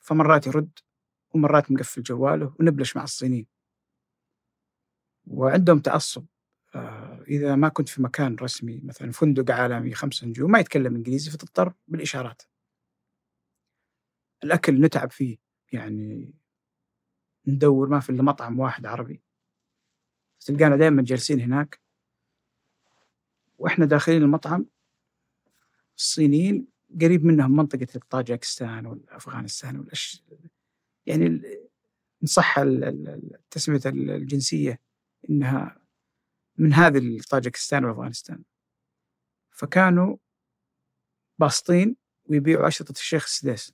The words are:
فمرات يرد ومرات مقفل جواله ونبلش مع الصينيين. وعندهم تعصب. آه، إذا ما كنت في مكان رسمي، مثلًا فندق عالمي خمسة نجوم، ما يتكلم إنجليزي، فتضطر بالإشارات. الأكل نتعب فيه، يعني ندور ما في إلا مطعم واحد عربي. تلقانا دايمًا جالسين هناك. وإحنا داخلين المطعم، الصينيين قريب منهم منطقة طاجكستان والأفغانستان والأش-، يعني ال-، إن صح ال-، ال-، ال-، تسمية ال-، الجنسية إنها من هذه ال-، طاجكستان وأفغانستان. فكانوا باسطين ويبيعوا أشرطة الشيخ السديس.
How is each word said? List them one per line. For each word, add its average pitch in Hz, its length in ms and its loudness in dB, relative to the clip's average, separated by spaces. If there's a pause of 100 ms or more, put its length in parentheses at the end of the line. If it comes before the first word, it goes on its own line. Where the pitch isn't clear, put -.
فمرات 151 460 4
يرد 151 320 -4 (560)
ومرات 147 380 4
مقفل 131 300 -4
جواله 139 580 -2
ونبلش 143 360 0
مع 131 80 -6
الصينيين. 127 420 -6 (1800)
وعندهم 147 520 4
تعصب. - 480 -4 (480)
آه، - 540 -14
إذا 143 280 0
ما 151 120 4
كنت 151 200 -2
في - 140 -4
مكان 127 340 -2
رسمي، 123 480 -10
مثلًا 123 280 -12
فندق 131 420 2
عالمي 120 400 -2
خمسة 135 320 -8
نجوم، 127 240 -2
ما 226 80 6
يتكلم 127 380 0
إنجليزي، 131 340 -6
فتضطر 180 420 -2 (160)
بالإشارات. 147 540 -8 (2000)
الأكل 151 360 2
نتعب 139 300 2
فيه، 123 260 -8 (360)
يعني 107 640 -10 (1120)
ندور 135 420 4
ما 143 120 0
في 131 100 -10
إلا 127 120 0
مطعم 123 380 -2
واحد 120 260 -6
عربي. 117 360 -12 (1160)
تلقانا 143 360 4
دايمًا 151 260 6
جالسين 127 380 -2
هناك. 135 400 -4 (1800)
وإحنا 170 260 0
داخلين 151 380 4
المطعم، 156 440 0 (1300)
الصينيين 160 720 0 (340)
قريب 165 240 4
منهم 147 320 6
منطقة 135 440 -2 (100)
طاجكستان 120 760 -6
والأفغانستان 127 1000 -14
والأش-، - 380 -12 (840)
يعني 160 200 0
ال-، - 420 -6 (540)
إن 156 40 -4
صح - 320 2
ال-، 135 260 0
ال-، 147 240 -8
ال-، - 320 -16 (100)
تسمية 147 360 -2
ال-، 135 240 -4
الجنسية 143 720 -4 (500)
إنها 139 500 -2 (800)
من 156 140 6
هذه 151 260 8
ال-، 120 260 -4
طاجكستان 131 600 -2
وأفغانستان. 123 580 -10 (1080)
فكانوا 185 680 2 (1200)
باسطين 175 580 2 (280)
ويبيعوا 151 440 2
أشرطة 151 240 -6
الشيخ - 320 -4
السديس. - 500 -8